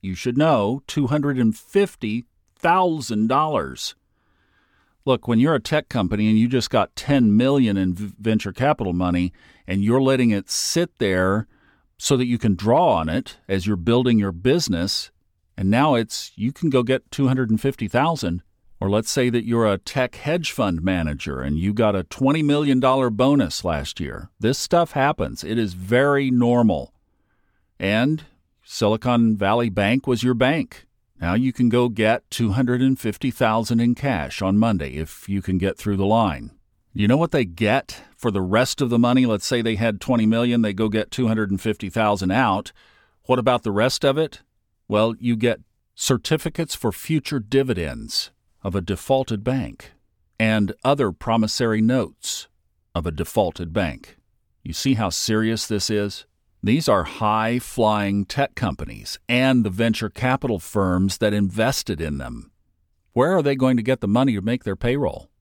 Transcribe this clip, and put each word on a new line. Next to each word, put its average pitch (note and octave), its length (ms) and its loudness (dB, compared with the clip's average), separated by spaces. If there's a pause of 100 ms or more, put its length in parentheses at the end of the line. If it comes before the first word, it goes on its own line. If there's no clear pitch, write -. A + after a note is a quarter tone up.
You F#2+ 140 -6
should A#2+ 220 -2
know, C3+ 500 2
two C#3+ 200 -2
hundred C#3+ 300 0
and A2+ 200 2
fifty A#2+ 680 -2 (300)
thousand D#3+ 720 0
dollars. B2+ 680 -2 (1080)
Look, B2+ 220 0
when A2+ 120 4
you're D3+ 160 4
a C3 40 0
tech D3+ 300 -2
company G#2+ 400 0
and A2 100 4
you A#2 80 4
just B2 220 0
got G#2+ 260 0
ten B2 400 4
million B2+ 400 4
in F#2 180 0
v-, G2 260 -10
venture G#2+ 340 -2
capital A#2+ 400 0
money F2+ 400 0 (340)
and G2 160 -2
you're A#2+ 180 2
letting C3 300 2
it G2+ 180 -2
sit - 500 -2
there F#2+ 480 0 (500)
so - 200 0
that B2+ 80 0
you A#2+ 120 0
can A2 180 0
draw A#2 400 2
on D#2+ 140 -2
it G2 280 -4 (100)
as F#2+ 180 -2
you're G#2 100 0
building A#2 420 2
your G2 140 2
business, G2 800 -2 (460)
and F#2+ 120 0
now C3+ 260 2
it's, - 400 -4
you A#2+ 160 -4
can D#3+ 180 -2
go C3 140 2
get B2+ 280 -2
two C#3 160 0
hundred C3 220 0
and G#2+ 120 2
fifty C3+ 260 -4
thousand. A#2+ 560 -2 (380)
Or F#2+ 80 -2
let's G#2+ 200 0
say B2 200 0
that A#2 160 -2
you're A#2 260 2
a G2 60 0
tech B2 380 -4
hedge D#3+ 360 -4
fund F#2 300 -2
manager D#2 580 -4
and C#2+ 180 -4
you F#2 160 0
got G#2+ 220 2
a F#2 80 -2
twenty C#3 400 0
million C#3+ 380 2
dollar C3 280 2
bonus B2 540 0
last D2 380 -4
year. D#2 280 -10 (120)
This A#2 160 0
stuff - 340 0
happens. C3+ 500 -2
It A2 160 -4
is G#2+ 160 -2
very C3 560 2
normal. A#2+ 640 2 (840)
And A#2+ 460 0 (400)
Silicon A2+ 720 2
Valley A2 320 2
Bank G#2 360 0
was A#2+ 180 0
your B2 100 2
bank. C3 520 -2 (360)
Now E2+ 120 0
you B2 200 0
can B2 160 2
go B2 180 4
get A2 420 0
two A2+ 220 0
hundred B2 300 0
and C3 180 2
fifty A#2 320 -4
thousand A2+ 480 0
in A#2+ 160 2
cash G2 460 -2
on G2 160 2
Monday F#2 380 0
if - 340 -10
you G2 120 -2
can F#2 160 -2
get F#2+ 200 -2
through G#2 180 -4
the F#2+ 100 0
line. F#2+ 460 0 (400)
You G#2 160 0
know B2 100 6
what E3 140 0
they C#3 140 2
get G#2 560 -2 (160)
for A#2+ 140 -2
the G2 100 0
rest A2 400 0
of B2+ 80 0
the A#2 100 2
money? B2 260 4
Let's G#2+ 200 0
say A#2+ 160 0
they A2+ 140 0
had G#2+ 260 -2
twenty A#2 240 2
million, A#2 360 2
they G#2+ 120 0
go G#2+ 160 0
get G#2+ 200 -2
two B2 200 -2
hundred A2 220 0
and G2 100 -2
fifty G#2 280 -4
thousand G#2 420 0
out. G#2+ 420 0 (540)
What B2+ 120 -10
about B2 240 0
the A2+ 80 -4
rest G#2+ 320 0
of C#3 140 2
it? D#3 240 -4 (480)
Well, G#2+ 300 0
you A#2+ 180 -2
get A#2 240 0 (340)
certificates - 800 -2
for A2+ 160 -4
future D3+ 480 -4
dividends G2+ 920 -4 (300)
of F#2+ 140 -4
a G2 60 0
defaulted G#2 600 -2
bank B2 480 -6 (480)
and A2 340 0 (120)
other C3+ 260 2
promissory A2 720 0
notes - 640 -2 (480)
of E2+ 100 -4
a E2+ 60 -4
defaulted E2+ 640 -4
bank. E2 420 -6 (480)
You - 80 -10
see C3+ 220 0
how A2 160 0
serious A2 580 -2
this G#2 220 -4
is? G#2 360 -4 (380)
These C3 240 2
are G2 160 4
high-flying G#2+ 1200 0
tech - 320 -4
companies - 720 -8
and B2+ 380 2
the G#2 40 -2
venture A2 400 -2
capital B2+ 500 -2
firms F#2 580 0
that G#2+ 160 2
invested G#2 640 -2
in D2+ 200 -6
them. A#1+ 340 -12 (580)
Where C#3+ 240 2
are F3+ 60 2
they C#3+ 160 0
going C3 180 2
to A#2 80 0
get B2 160 0
the G#2 80 -4
money A#2+ 280 2
to G2 60 -4
make A#2 220 -4
their G2 140 -4
payroll? B2 520 -2 (120)